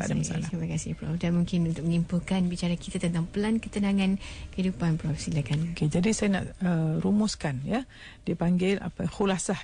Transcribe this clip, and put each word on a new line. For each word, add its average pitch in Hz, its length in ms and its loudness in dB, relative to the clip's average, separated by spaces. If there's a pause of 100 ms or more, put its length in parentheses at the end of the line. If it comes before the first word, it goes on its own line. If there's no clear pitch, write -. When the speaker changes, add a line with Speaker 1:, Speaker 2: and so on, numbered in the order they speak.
Speaker 1:
tak - 80 -2
ada - 0 -
Speaker 2:
saya, - 160 2
Speaker 1:
masalah. 160 240 -2
Speaker 2:
terima 165 240 -4
kasih, 156 240 -4
Prof. 151 240 -4
Dan 170 160 2
mungkin 175 320 2
untuk 165 160 -2
menyimpulkan 170 640 0
bicara 175 320 -2
kita - 160 -8
tentang 170 320 0
pelan 220 320 0
ketenangan 196 560 2 (400)
kehidupan, 175 400 2
Prof, 156 240 -2
silakan. 160 560 -2
Speaker 1:
Okey, 151 160 2
jadi 175 240 4
saya 214 160 2
nak, 185 120 0 (200)
uh, 160 320 2
rumuskan, 180 640 2
ya. 208 240 -2 (400)
Dipanggil 180 560 2
apa, - 240 -6
khulasah, 190 600 0